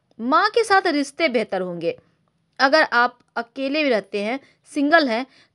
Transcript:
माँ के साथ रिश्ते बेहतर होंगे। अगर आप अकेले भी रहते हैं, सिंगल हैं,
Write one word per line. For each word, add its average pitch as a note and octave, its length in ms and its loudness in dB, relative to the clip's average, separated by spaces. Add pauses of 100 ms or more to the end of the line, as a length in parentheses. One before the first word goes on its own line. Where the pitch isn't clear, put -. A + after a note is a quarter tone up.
(200)
माँ D#4+ 300 2
के A4+ 140 2
साथ F#4+ 220 2
रिश्ते D4 420 -2
बेहतर G#3 320 -2
होंगे। F3 380 -6 (600)
अगर C#4 240 4
आप A#3+ 360 0 (180)
अकेले C4+ 460 -4
भी C#4+ 60 0
रहते G3+ 340 -2
हैं, A#3+ 180 -6 (240)
सिंगल D4 440 2
हैं, A#3 180 -4 (280)